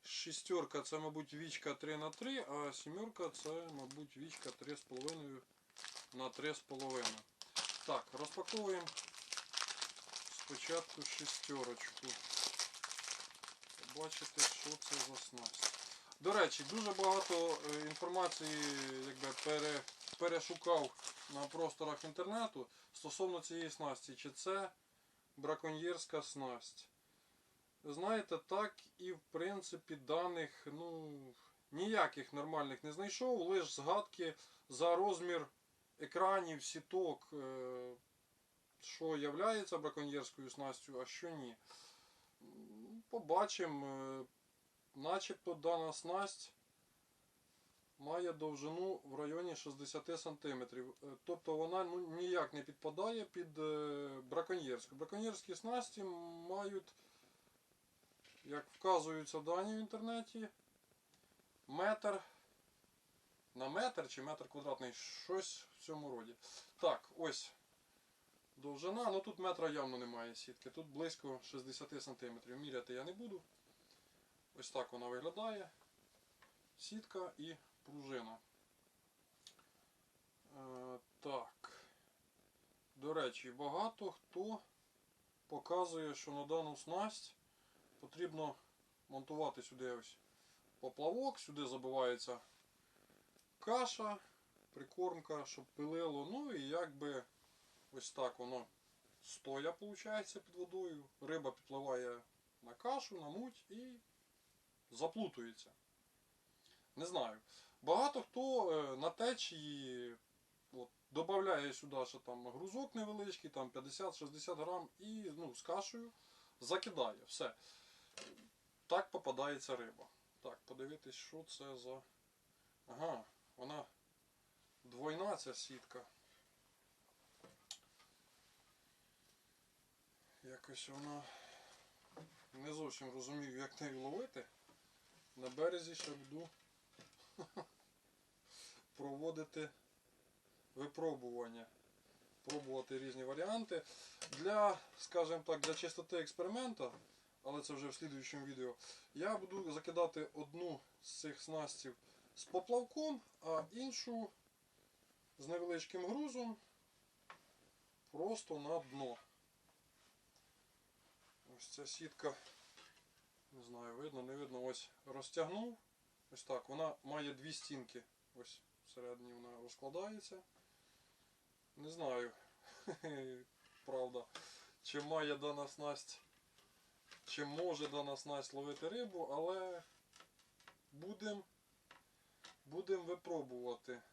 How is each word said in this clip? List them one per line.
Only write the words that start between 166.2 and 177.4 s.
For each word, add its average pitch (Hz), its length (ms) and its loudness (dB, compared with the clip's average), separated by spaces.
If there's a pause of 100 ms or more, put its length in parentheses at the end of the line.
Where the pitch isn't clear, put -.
Ось - 120 -14
так, 127 260 0
вона 151 340 0
має 143 300 -2
дві 139 200 -8
стінки. 123 500 -6 (300)
Ось - 280 -14 (240)
всередині 123 480 -8
вона 120 280 -14
розкладається. 185 800 -6 (1300)
Не 151 160 -10
знаю, 127 400 2 (540)
<laughs> 135 600 -4 (400)
правда, 127 400 0 (580)
чи 147 180 -2
має 151 340 4
дана 143 320 0
снасть, - 540 -4 (1040)
чи 147 200 -2